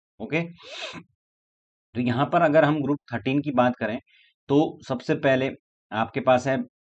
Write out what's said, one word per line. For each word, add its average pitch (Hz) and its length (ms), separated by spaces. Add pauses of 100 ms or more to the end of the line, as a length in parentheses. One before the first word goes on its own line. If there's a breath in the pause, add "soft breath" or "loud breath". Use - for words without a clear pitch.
(200)
ओके? 143 220 (1500 loud breath)
तो 120 80
यहाँ 123 240
पर 139 160
अगर 151 240
हम 151 160
ग्रुप 139 180 (140)
थर्टीन 131 280
की 147 100
बात 123 240
करें, 113 240 (480 soft breath)
तो 147 400
सबसे 135 280
पहले 135 360 (400)
आपके 113 280
पास 127 280
है, 135 100 (380)